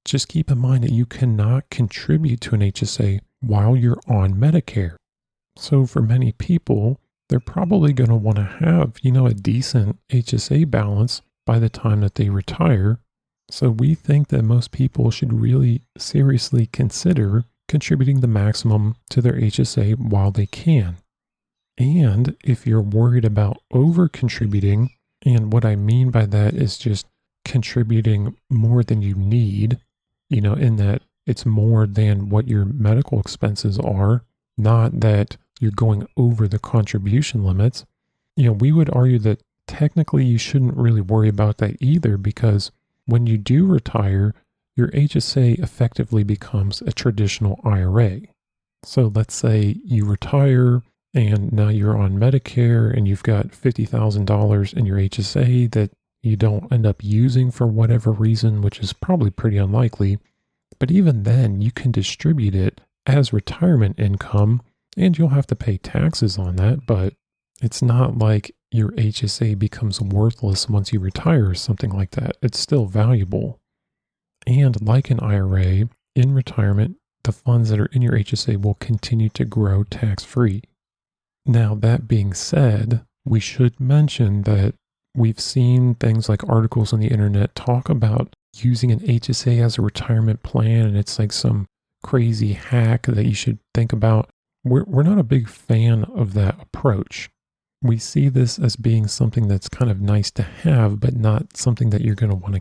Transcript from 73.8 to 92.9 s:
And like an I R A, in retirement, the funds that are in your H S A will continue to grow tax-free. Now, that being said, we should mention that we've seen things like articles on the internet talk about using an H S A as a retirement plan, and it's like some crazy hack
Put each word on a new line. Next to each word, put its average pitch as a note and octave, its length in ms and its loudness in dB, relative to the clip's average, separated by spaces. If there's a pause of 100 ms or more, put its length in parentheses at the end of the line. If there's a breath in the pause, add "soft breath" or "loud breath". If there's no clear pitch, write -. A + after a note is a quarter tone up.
And B2+ 400 2
like B2 240 2
an B2 100 0
I G2+ 180 0
R F#2+ 200 0
A, F#2 260 2 (300)
in C3 200 2
retirement, G#2+ 640 -2 (280)
the G#2+ 80 -2
funds A#2 380 0
that G#2 100 0
are G#2 60 0
in B2 160 -2
your A#2+ 140 0
H G2+ 160 -2
S - 160 -4
A G#2 80 0
will G2+ 180 0
continue A2 560 -2
to - 140 -4
grow G2+ 400 0
tax-free. G#2 800 -4 (800)
Now, A#2 300 2
that A2+ 340 0
being G2+ 260 0
said, A#2 680 0 (200)
we A#2 160 0
should - 400 0
mention B2+ 640 2
that G2+ 320 0 (400)
we've A2+ 260 0
seen B2 540 2
things A2+ 340 0
like G#2+ 200 -2
articles A2 440 0
on A2 80 0
the G#2+ 80 0
internet G#2 460 0
talk B2 340 -4
about A#2 460 0 (220)
using B2 340 0
an A#2 140 0
H A#2+ 240 -2
S - 180 -4
A A#2+ 120 2
as A#2 180 0
a A#2+ 60 -2
retirement A2 600 -2
plan, A2+ 440 0
and G#2 100 0
it's - 220 -4
like G#2+ 140 -2
some G#2 340 -2 (360)
crazy A2+ 500 0
hack A#2 540 -2